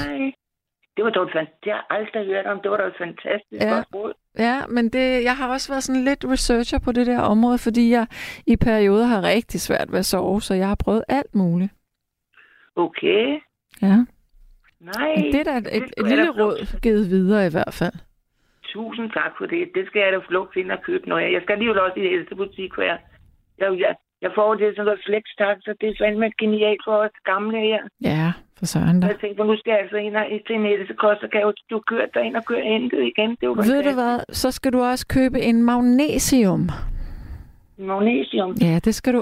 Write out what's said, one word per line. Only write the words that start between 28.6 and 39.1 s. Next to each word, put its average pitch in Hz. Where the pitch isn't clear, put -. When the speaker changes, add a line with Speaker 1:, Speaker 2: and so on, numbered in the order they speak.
Speaker 2:
søren 175
da. 180
Speaker 1:
Jeg 208
tænkte, 202
"For 214
nu 214
skal 226
jeg 214
altså 196
ind 208
og, 214
til 226
en 214
ældste 196
kost, 208
så 220
kan 214
jeg 208
jo, 208
du 226
kører 226
derind 240
og 226
kører -
hentet 247
igen." 214
Det 240
er -
jo 120
Speaker 2:
Ved 208
du 220
Speaker 1:
fantastisk. 285
Speaker 2:
hvad? 240
Så 254
skal 254
du 254
også -
købe 262
en 233
magnesium. 247
Speaker 1:
Magnesium? 202
Speaker 2:
Ja, 170
det 226
skal -